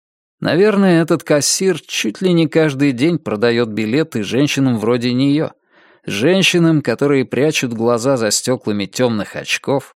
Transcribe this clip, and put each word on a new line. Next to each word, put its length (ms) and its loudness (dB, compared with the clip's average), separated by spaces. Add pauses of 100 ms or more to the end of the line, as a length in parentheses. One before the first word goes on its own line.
(400)
Наверное, 640 2
этот 200 0
кассир 580 0
чуть 420 -6
ли 100 2
не 160 2
каждый 440 0
день 260 0
продает 500 0
билеты 540 -2
женщинам 560 0
вроде 340 0
нее. 400 0 (540)
Женщинам, 760 2
которые 460 0
прячут 480 -2
глаза 420 0
за 140 -2
стеклами 560 -4
темных 500 -4
очков 640 -6